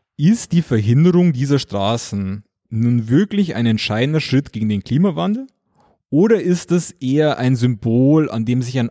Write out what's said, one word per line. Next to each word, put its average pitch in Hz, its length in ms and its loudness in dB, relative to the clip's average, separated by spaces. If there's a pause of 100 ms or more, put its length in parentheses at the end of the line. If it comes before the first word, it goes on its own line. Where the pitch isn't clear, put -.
(160)
Ist 196 360 0
die 170 100 2
Verhinderung 156 720 2
dieser 135 260 -2
Straßen 101 880 -6 (240)
nun 117 400 -2
wirklich 190 480 0
ein 117 100 0
entscheidender 117 540 -2
Schritt 139 320 -2
gegen 110 160 -4
den 104 160 -2
Klimawandel? 185 640 -2 (640)
Oder 208 320 4
ist 180 280 -2
es 175 200 0
eher 143 480 0
ein 127 180 2
Symbol, 127 760 2
an 113 140 -4
dem 123 160 0
sich 123 180 -6
ein 117 120 -2